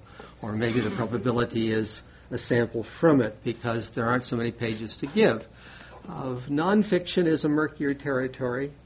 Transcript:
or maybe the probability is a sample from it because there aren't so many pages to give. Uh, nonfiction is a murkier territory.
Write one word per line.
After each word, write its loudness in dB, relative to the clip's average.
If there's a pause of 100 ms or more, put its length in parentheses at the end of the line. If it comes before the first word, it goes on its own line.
(420)
or -6
maybe 0
the -2
probability -2
is -2 (260)
a -6
sample 0
from 4
it -4
because -4
there -2
aren't 2
so -4
many -2
pages -6
to -6
give. 2 (600)
Uh, -8 (140)
nonfiction 2
is 4
a 2
murkier 0
territory. -2 (120)